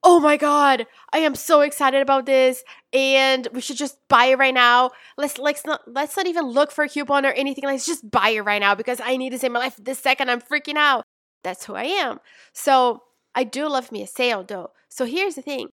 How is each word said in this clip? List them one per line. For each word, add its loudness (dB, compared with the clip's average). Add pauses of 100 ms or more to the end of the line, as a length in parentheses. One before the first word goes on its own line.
Oh 8
my 4
God, 2 (260)
I 2
am 0
so 2
excited 2
about 2
this, 2 (300)
and 2
we -8
should -10
just -8 (100)
buy 4
it 2
right 2
now. 4 (240)
Let's, -6
let's -4
not, -4
let's -6
not -2
even -4
look 0
for -4
a -2
coupon -2
or 0
anything. -4
Let's -4
just -8
buy 2
it -2
right -2
now 2
because -6
I -2
need -6
this -8
in -2
my -2
life -4
this -10
second. 0
I'm 0
freaking -6
out. 2 (400)
That's -10
who -14
I -6
am. -4 (320)
So 2 (320)
I -2
do -6
love -4
me -10
a -10
sale, -4
though. -12 (180)
So -8
here's -4
the -14
thing. -8 (100)